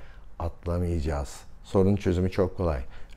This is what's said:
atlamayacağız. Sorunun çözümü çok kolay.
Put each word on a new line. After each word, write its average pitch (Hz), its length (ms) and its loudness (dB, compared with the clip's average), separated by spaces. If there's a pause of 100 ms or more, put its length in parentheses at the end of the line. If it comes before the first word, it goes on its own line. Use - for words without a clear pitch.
(400)
atlamayacağız. 85 1000 -2 (240)
Sorunun 98 320 6
çözümü 92 360 2
çok - 260 2
kolay. 80 240 2 (360)